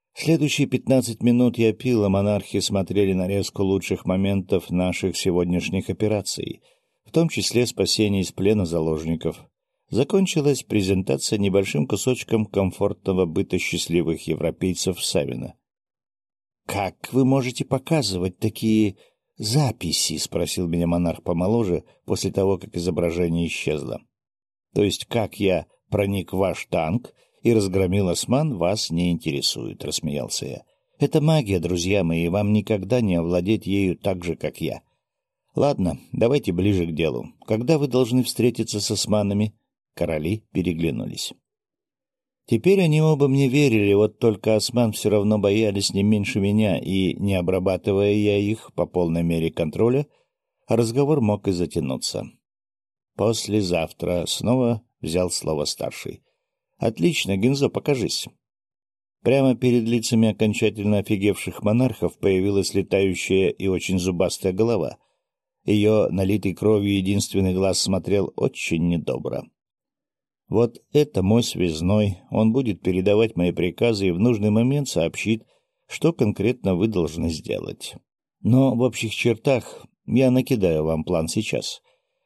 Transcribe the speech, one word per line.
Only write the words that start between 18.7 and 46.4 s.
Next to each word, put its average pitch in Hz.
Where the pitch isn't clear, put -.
записи?" — 107
спросил 87
меня 85
монарх 85
помоложе, 92
после 98
того, 95
как -
изображение 85
исчезло. 73
"То -
есть, 98
как -
я 92
проник 98
в 92
ваш 92
танк 87
и 117
разгромил 95
осман, 123
вас 90
не 87
интересует", — 71
рассмеялся 71
я. -
"Это 143
магия, 143
друзья 90
мои, 85
и 85
вам 101
никогда 107
не 98
овладеть 90
ею 95
так 92
же, 85
как -
я. 76
Ладно, 98
давайте 120
ближе 92
к 82
делу. 73
Когда 123
вы 143
должны 127
встретиться 113
с -
османами?" 104
Короли 82
переглянулись. 82
Теперь 175
они 156
оба 151
мне 139
верили, 117
вот 104
только 110
осман 113
всё -
равно 104
боялись 101
не 98
меньше 104
меня, 101